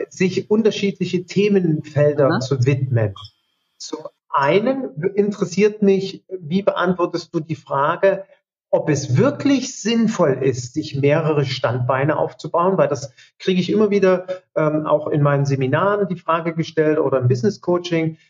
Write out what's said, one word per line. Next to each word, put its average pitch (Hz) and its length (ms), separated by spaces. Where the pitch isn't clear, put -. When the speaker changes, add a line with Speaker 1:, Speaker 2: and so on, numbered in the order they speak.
Speaker 1:
sich 185 420
unterschiedliche 196 760
Themenfelder 151 1120
Speaker 2:
Mhm. 117 40
Speaker 1:
zu 123 240
widmen. 120 500
Zum - 300
einen 208 680
interessiert 208 680
mich, 190 420
wie 175 220
beantwortest 175 720
du 170 60
die 156 160
Frage, 170 680
ob 175 160
es 127 300
wirklich 262 600
sinnvoll 202 640
ist, 127 300
sich 151 240
mehrere 147 480
Standbeine 131 720
aufzubauen, 165 600
weil 143 100
das - 240
kriege 185 220
ich 180 100
immer 208 200
wieder, 185 360
ähm, 156 300
auch 151 220
in 156 120
meinen 143 240
Seminaren 151 640
die 175 100
Frage 165 360
gestellt 156 440
oder 135 200
im 123 100
Business 202 320
Coaching. 170 560